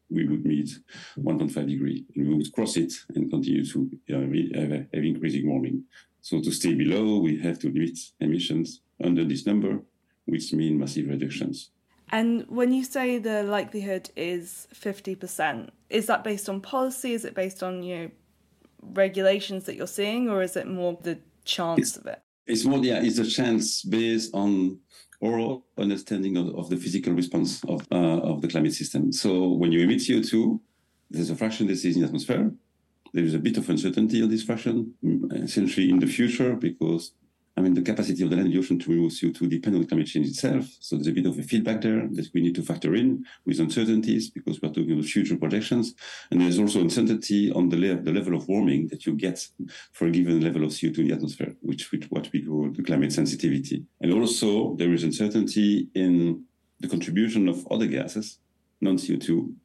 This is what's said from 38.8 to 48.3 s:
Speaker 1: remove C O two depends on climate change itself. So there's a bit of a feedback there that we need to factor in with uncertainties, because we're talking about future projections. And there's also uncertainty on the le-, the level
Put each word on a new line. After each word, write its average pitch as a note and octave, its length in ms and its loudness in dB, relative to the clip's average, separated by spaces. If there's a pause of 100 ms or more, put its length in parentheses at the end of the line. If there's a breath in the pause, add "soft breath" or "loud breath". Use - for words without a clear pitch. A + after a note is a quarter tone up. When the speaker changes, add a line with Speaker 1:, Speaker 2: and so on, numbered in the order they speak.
Speaker 1:
remove E2 220 2
C - 140 -2
O E2 40 2
two F2 160 -2
depends E2+ 320 0
on E2 80 0
climate D#2+ 180 0
change D2+ 220 0
itself. - 400 -2 (120)
So - 160 -6
there's D2 120 0
a D#2+ 40 2
bit F2 140 0
of E2+ 140 0
a - 20 -6
feedback A2 400 0
there A2+ 260 0
that - 280 -6
we F2 60 4
need F2 120 2
to F2 80 -2
factor D#2+ 320 -2
in B2 320 2 (220 loud breath)
with F2+ 120 0
uncertainties, A2 680 2
because - 320 -6
we're D#2 80 -2
talking D#2+ 220 0
about D2+ 140 2
future F2+ 300 0
projections. G#2+ 600 0 (340 loud breath)
And F2 100 4
there's F2+ 200 4
also G#2 220 4
uncertainty G#2 680 2
on F2 180 2
the E2+ 80 2
le-, F2+ 220 2
the D#2+ 140 0
level F2+ 220 0